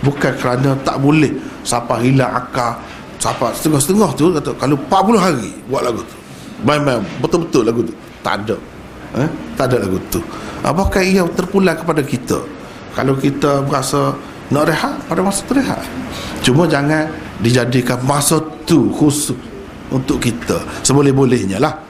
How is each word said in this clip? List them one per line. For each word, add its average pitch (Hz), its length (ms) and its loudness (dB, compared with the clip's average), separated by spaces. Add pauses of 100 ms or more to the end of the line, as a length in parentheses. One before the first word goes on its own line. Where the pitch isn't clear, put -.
Bukan 135 320 2
kerana 131 480 2
tak - 160 -2
boleh. 147 320 4 (320)
Siapa 120 400 -2
hilang 127 320 4
akal, 120 400 -2 (480)
siapa 120 320 -2
setengah-setengah 156 540 2 (100)
tu 170 160 4
kata, 147 240 -2
kalau 139 160 2
empat 190 320 2
puluh 220 140 6
hari 135 340 0 (160)
buat 135 80 0
lagu 110 240 -2
tu, - 140 -16 (500)
main-main, 143 320 2 (240)
betul-betul 160 400 2
lagu 117 240 2
tu. - 80 -10 (240)
Tak 101 240 -2
ada. 107 120 -2 (680)
Eh? 160 60 0 (260)
Tak 127 160 2
ada 107 160 2
lagu 92 80 0 (160)
tu. - 80 -2 (400)
Apakah 190 400 2
ia 190 320 4
terpulang 180 480 2
kepada 165 240 0
kita? 107 360 -4 (520)
Kalau 135 240 0
kita 143 480 0
berasa 139 480 0 (400)
nak 151 160 2
rehat, 175 400 0
pada 170 160 -2
masa 196 240 0
tu 247 80 0
rehat. 233 240 0 (640)
Cuma 147 240 4
jangan 151 400 2 (320)
dijadikan 123 640 2
masa 143 400 2 (240)
tu 123 240 4
khusus 143 480 0 (480)
untuk 131 320 -2
kita. 123 400 -2 (240)
Seboleh-bolehnya 131 800 4
lah. 156 80 2 (180)